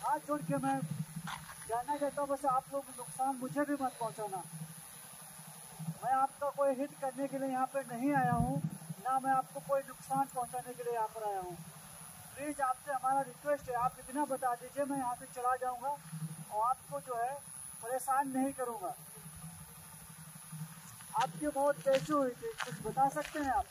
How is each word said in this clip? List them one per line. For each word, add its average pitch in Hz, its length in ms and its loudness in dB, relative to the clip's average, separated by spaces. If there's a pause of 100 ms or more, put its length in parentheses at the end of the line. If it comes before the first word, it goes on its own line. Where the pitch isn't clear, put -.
हाथ 294 240 2
जोड़ 294 140 2
के 269 160 2
मैं 269 220 2 (880)
जानना 247 280 2
चाहता 285 240 0
हूँ, 277 80 0
बस 277 180 2
आप 262 160 4 (100)
लोग 277 100 0 (140)
नुकसान 262 440 0
मुझे 254 200 0
भी 285 140 4
मत 269 240 -2
पहुँचाना। 208 440 -2 (1600)
मैं 247 100 4
आपका 269 440 2
कोई 277 180 6
हित 277 160 -2 (100)
करने 269 260 0
के 269 120 -2
लिए 269 100 2
यहाँ 254 240 2
पे 277 140 2
नहीं 247 280 2
आया 254 180 6
हूँ, 240 280 4 (420)
ना 262 160 4
मैं 269 120 2
आपको 262 360 2
कोई 269 140 4
नुकसान 262 440 0 (100)
पहुँचाने 247 380 -4
के 247 100 -8
लिए 240 100 2
यहाँ 220 220 2
पर 220 140 -4
आया 196 100 0
हूँ। 180 160 -4 (800)
प्लीज 285 260 -2
आपसे 254 300 0
हमारा 269 300 4
रिक्वेस्ट 277 480 0
है, 247 60 0
आप 247 240 2
इतना 269 260 0
बता 254 300 2
दीजिए, 254 300 -2
मैं 277 120 0
यहाँ 247 180 0
से 262 100 -12 (100)
चला 247 260 4
जाऊँगा 254 280 -2
और 220 800 -2
आपको 277 300 -2
जो 254 180 -6
है 240 160 0 (500)
परेशान 262 480 2
नहीं 262 220 4
करूँगा। 226 400 -2 (2250)
आपकी 262 340 0
मौत 277 300 4
कैसे 269 280 4
हुई 269 180 6
थी, 453 200 -6 (140)
कुछ - 100 -6 (100)
बता 269 260 6
सकते 302 280 -2
हैं 277 120 2
आप? 208 180 4